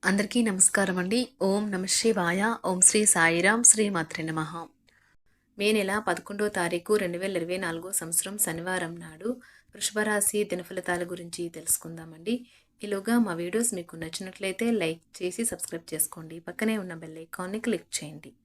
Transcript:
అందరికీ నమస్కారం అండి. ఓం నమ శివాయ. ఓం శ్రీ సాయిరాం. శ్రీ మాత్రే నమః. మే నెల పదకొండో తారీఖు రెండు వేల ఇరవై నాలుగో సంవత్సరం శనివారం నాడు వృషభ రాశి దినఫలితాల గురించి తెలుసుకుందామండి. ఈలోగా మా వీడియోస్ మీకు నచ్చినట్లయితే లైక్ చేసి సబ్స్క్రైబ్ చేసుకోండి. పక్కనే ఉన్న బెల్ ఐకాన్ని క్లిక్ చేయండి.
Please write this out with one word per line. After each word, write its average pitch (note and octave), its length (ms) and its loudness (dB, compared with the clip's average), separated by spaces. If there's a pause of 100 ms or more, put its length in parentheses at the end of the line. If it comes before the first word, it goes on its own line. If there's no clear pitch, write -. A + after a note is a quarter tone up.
అందరికీ G3+ 400 2
నమస్కారం F#3+ 540 4
అండి. G3+ 320 0 (120)
ఓం G3+ 300 2
నమ F#3 140 -2
శివాయ. G3 720 2 (100)
ఓం F#3 160 2
శ్రీ G#3+ 240 6
సాయిరాం. F3+ 580 4
శ్రీ G#3+ 260 6
మాత్రే E3 340 -4
నమః. D#3+ 420 -4 (920)
మే G3+ 140 2
నెల G#3 360 2
పదకొండో G3+ 400 -2
తారీఖు F3+ 480 0
రెండు F3+ 220 0
వేల F#3+ 200 -2
ఇరవై F3 200 -2
నాలుగో E3+ 340 -6
సంవత్సరం F#3+ 460 -2
శనివారం E3+ 640 -2
నాడు E3+ 300 -10 (460)
వృషభ G#3 240 -2
రాశి G#3 440 2
దినఫలితాల F3+ 600 -4
గురించి F3 460 -8
తెలుసుకుందామండి. E3 960 -4 (360)
ఈలోగా G#3 360 2
మా G#3 140 4
వీడియోస్ F3+ 400 0
మీకు E3+ 220 -8
నచ్చినట్లయితే F#3 760 -4
లైక్ E3 520 -2
చేసి F3+ 220 -2
సబ్స్క్రైబ్ E3+ 480 -6
చేసుకోండి. D#3+ 460 -6
పక్కనే A3 380 -2
ఉన్న F#3 160 -8
బెల్ D#3+ 240 -14
ఐకాన్ని F3+ 420 -8
క్లిక్ A3+ 440 -4
చేయండి. D3+ 300 -14 (120)